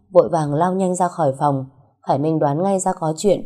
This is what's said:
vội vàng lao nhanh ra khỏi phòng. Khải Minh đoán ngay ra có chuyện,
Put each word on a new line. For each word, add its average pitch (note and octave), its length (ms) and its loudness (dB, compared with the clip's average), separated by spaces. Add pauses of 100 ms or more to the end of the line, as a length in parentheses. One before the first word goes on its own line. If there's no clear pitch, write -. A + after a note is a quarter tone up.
(140)
vội F3+ 160 6
vàng D#3 240 0
lao F3 200 0
nhanh F#3 220 0
ra F3+ 120 0
khỏi D#3 320 0
phòng. C#3 260 0 (420)
Khải C3+ 120 0
Minh D#3 200 0
đoán D3+ 240 0
ngay G3 160 0
ra F#3 140 -2
có D#3+ 240 -4
chuyện, F#3+ 280 0